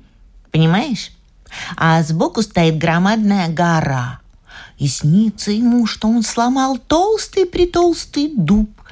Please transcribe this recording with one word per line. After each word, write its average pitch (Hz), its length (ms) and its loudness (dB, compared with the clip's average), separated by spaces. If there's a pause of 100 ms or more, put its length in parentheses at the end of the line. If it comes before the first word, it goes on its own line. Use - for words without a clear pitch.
(520)
понимаешь? 180 600 0 (640)
А 165 280 2
сбоку 208 400 0
стоит 165 340 0
громадная 190 680 0
гора. 147 720 -2 (580)
И 143 100 -2
снится 202 640 0
ему, 233 360 2
что - 200 -6
он 233 160 2
сломал 262 540 0
толстый-притолстый 349 1600 0
дуб 208 340 2 (220)